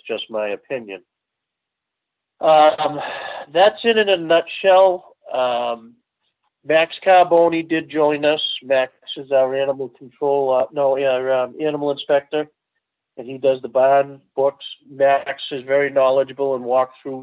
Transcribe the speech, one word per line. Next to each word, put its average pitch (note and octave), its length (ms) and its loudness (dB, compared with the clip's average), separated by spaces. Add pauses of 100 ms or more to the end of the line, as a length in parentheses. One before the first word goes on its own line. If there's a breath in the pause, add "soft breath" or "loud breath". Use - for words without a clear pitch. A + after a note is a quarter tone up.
just A2 240 -8
my G#2+ 180 -6
opinion. G2+ 540 -12 (1400)
Um, D3+ 600 4 (540 loud breath)
that's G3+ 300 2
it A3+ 140 2
in G#3 120 0
a F#3+ 80 2
nutshell. F3+ 1000 2 (160)
Um, A#2+ 640 -4 (720)
Max D#3+ 300 0 (100)
Carboni E3+ 640 4
did D#3+ 180 -2
join D3 380 0
us. D3+ 160 2 (220)
Max C3 300 0 (220)
is C3+ 160 -10
our C3 240 2
animal C3+ 340 -4
control, C#3 680 -2
uh, C3 160 2
no, C#3 280 0
our, C3 320 -2
um, B2+ 300 -2
animal D3 300 -2
inspector, C#3+ 560 -2 (680)
and A#2+ 100 -14
he C3+ 100 -12
does C3 240 0
the C3 60 -12
barn C#3 540 0 (140)
books. C#3 300 -2 (240)
Max C#3 500 0 (120)
is C3 140 -10
very C#3 260 0
knowledgeable C3+ 640 0
and B2 80 -8
walked B2+ 400 -2
through C3 200 -10